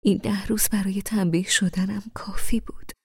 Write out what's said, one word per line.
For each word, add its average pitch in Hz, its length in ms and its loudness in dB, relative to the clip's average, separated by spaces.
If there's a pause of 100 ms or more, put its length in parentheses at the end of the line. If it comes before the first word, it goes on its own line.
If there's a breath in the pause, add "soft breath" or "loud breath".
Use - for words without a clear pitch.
این 196 140 6
ده 202 280 -4
روز 214 240 0
برای 196 320 0
تنبیه 185 480 0
شدنم 196 640 0
کافی - 460 0
بود. - 320 -10 (140)